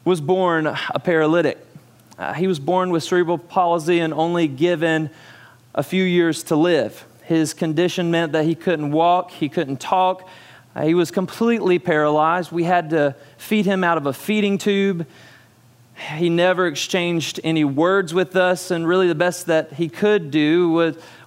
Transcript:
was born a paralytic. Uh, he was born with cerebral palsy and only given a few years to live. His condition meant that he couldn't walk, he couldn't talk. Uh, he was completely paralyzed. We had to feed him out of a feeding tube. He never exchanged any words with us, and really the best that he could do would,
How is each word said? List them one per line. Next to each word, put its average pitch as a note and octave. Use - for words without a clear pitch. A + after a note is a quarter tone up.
was F3
born E3
a D3+
paralytic. D#3+
Uh, E2+
he F3
was E3+
born F3+
with E3
cerebral F3
palsy E3+
and D#3+
only E3
given D#3+
a C#3+
few F#3
years E3+
to D#3+
live. D3+
His D#3+
condition E3+
meant E3
that D#3
he E3
couldn't D3+
walk, F3
he -
couldn't C#3
talk. F#3
Uh, C3
he D#3+
was F3
completely G3
paralyzed. D#3
We E3
had F3
to D3
feed G#3+
him F#3+
out E3+
of C#3+
a C#3
feeding G3+
tube. G3
He E3+
never F3
exchanged E3+
any D#3+
words D#3+
with F3+
us, F3+
and E3
really F#3
the E3+
best F3
that D#3
he E3
could G3
do D#3+
would, E3